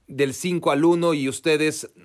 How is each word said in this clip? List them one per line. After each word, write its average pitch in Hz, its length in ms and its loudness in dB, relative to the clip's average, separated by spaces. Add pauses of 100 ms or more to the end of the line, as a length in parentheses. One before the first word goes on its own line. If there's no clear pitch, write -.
del 135 260 -2
cinco 175 380 -2
al 143 120 2
uno 170 300 4
y 135 160 -2
ustedes 151 600 -2 (160)